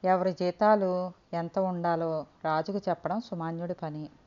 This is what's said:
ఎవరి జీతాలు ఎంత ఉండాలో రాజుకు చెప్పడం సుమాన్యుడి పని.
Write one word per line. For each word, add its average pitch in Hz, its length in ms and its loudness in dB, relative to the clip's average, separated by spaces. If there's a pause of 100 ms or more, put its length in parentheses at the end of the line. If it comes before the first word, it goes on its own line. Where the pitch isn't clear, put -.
ఎవరి 185 280 4
జీతాలు 185 800 2 (220)
ఎంత 170 260 -4
ఉండాలో 170 640 0 (200)
రాజుకు 160 440 0
చెప్పడం 170 300 -2
సుమాన్యుడి 170 540 -6
పని. 151 360 -8 (180)